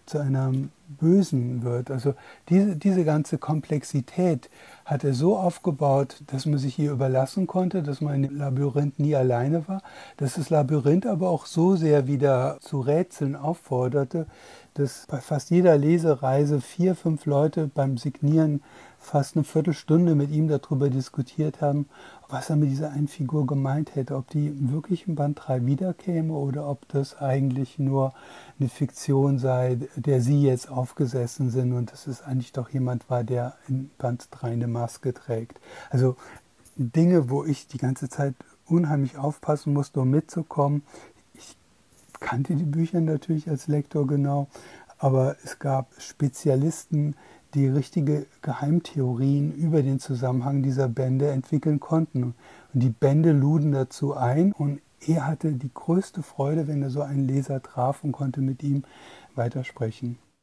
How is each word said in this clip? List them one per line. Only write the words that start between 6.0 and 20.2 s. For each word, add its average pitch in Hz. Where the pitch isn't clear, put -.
dass 135
man 147
sich 135
ihr 147
überlassen 131
konnte, 185
dass 143
man 147
in 139
dem 139
Labyrinth 143
nie 151
alleine 131
war, 190
dass 139
das 160
Labyrinth 147
aber 185
auch 165
so 180
sehr 151
wieder 135
zu -
Rätseln 143
aufforderte, 139
dass 143
bei 135
fast -
jeder 175
Lesereise 147
vier, 180
fünf 160
Leute 147
beim 135
Signieren 151
fast -
eine 151
Viertelstunde 160
mit 143